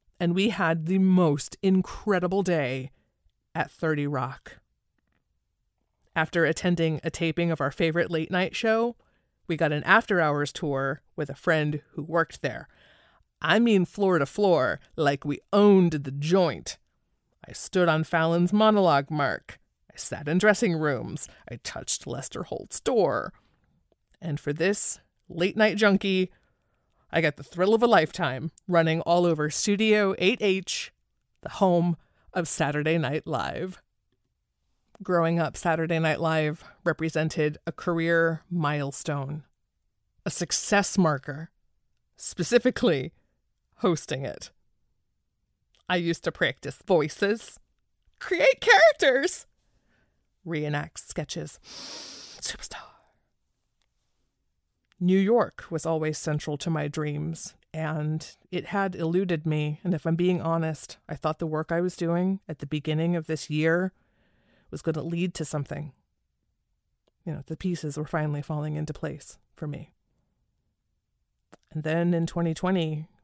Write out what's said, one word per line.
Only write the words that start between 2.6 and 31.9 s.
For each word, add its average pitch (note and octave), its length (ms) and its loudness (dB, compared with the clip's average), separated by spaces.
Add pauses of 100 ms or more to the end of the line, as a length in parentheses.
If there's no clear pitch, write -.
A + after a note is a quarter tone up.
at E3+ 160 -4
thirty D3+ 360 -2
Rock. C3 520 -6 (1600)
After E3 320 0
attending E3 580 0
a E3 60 -2
taping E3+ 400 -2
of D#3+ 100 -2
our C#3+ 100 0
favorite E3 400 0
late E3 200 -4
night F3+ 260 -2
show, A3+ 400 0 (500)
we E3+ 100 -2
got D3+ 160 0
an D3 120 -4
after-hours E3 680 4
tour C#3 520 -4 (120)
with D3+ 140 -6
a D3 60 -10
friend D3+ 560 0
who - 120 -10
worked E3 380 -2
there. - 280 -8 (720)
I E3+ 160 4
mean A3 260 4
floor F#3+ 340 0
to C#3 80 0
floor, D#3 540 2 (160)
like C#3+ 300 -2
we D3 140 -4 (120)
owned G3 400 8
the C#3+ 180 -4
joint. D3 680 0 (680)
I - 60 -18
stood - 340 0
on D#3+ 160 4
Fallon's E3+ 500 2
monologue G3+ 580 4
mark. C#3 480 -4 (340)
I - 40 -20
sat - 320 -6
in D#3+ 80 2
dressing G3 380 4
rooms. C#3+ 540 -4 (220)
I B2+ 120 -12
touched - 440 -6
Lester C3 360 -8
Holt's - 380 -8
door. G#3 520 0 (880)
And C#3+ 180 -6
for - 140 -6
this F3 480 -2 (280)
late F3 280 -2
night G#3+ 200 2
junkie, G3 540 4 (800)
I E3 120 0
got D3+ 140 0
the - 60 -16
thrill F#3 300 0
of A3 100 4
a A#3+ 40 4
lifetime E3 640 2 (180)
running E3 340 4
all F3 220 4
over D#3 240 2
Studio G#3 720 2
eight F#3+ 240 2
H, F#3+ 500 -2 (480)
the - 100 -12
home F3 460 4 (360)